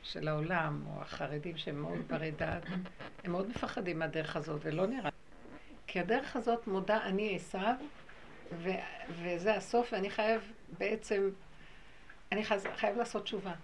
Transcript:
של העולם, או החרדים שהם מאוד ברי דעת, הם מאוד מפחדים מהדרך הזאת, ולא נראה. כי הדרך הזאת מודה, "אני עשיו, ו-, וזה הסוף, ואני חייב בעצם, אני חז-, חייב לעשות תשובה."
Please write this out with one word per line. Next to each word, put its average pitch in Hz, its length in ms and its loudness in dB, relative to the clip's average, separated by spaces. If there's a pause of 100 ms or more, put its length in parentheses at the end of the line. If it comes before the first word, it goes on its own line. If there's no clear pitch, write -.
של 151 240 -2
העולם, 156 600 2
או - 140 -4
החרדים 151 560 -4
שהם 147 240 -2
מאוד 165 260 -2
ברי 160 240 0
דעת, 165 320 0 (600)
הם 180 80 0
מאוד 196 180 2
מפחדים 180 500 0
מהדרך 156 360 0
הזאת, 151 280 -2
ולא 160 240 4
נראה. 226 220 0 (760)
כי - 120 0
הדרך 233 360 2
הזאת 233 320 2
מודה, 202 360 4
"אני 202 320 2
עשיו, 196 400 2 (760)
ו-, 170 180 -2 (400)
וזה 175 460 2
הסוף, 240 380 2
ואני 196 160 2
חייב 214 420 2 (260)
בעצם, 202 520 4 (1000)
אני 214 140 2
חז-, 196 300 2
חייב 208 220 4
לעשות 233 260 2
תשובה." 190 300 -2 (100)